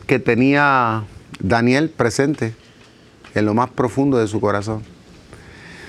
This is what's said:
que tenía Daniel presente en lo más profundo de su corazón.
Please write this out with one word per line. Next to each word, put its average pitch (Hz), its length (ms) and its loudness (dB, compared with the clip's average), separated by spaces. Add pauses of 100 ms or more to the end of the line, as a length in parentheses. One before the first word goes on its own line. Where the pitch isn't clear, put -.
que 131 120 2
tenía 127 840 2 (340)
Daniel 120 500 2
presente 123 680 -2 (800)
en 107 120 2
lo 104 80 0
más 120 160 0
profundo 131 480 0
de 110 80 2
su 104 140 -4
corazón. 104 420 -2 (1080)